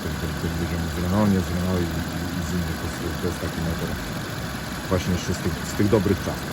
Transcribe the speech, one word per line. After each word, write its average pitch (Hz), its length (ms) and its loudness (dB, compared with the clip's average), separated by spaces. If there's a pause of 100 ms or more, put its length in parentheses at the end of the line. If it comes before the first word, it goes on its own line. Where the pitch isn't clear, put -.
Tym, 78 180 -2
tym, 80 100 -2 (100)
tym 82 100 0 (100)
ludziom 85 200 0 (120)
z - 100 -4
Renault, 101 300 4
nie 95 120 6
z 80 100 -4
Renault 90 300 2
i, 82 40 -2 (280)
i, 82 40 -2 (180)
i - 80 0
z - 80 -2
innych. 80 240 0
To - 80 -4
jest, 80 100 -4 (240)
to 92 80 0
jest 80 160 -4
taki 80 140 -2 (100)
motor - 200 -2 (1000)
właśnie 92 280 2
jeszcze - 160 0
z 82 100 -2
tych, 80 120 0 (160)
z - 60 -4
tych 104 180 4
dobrych 98 300 4
czasów, - 280 -4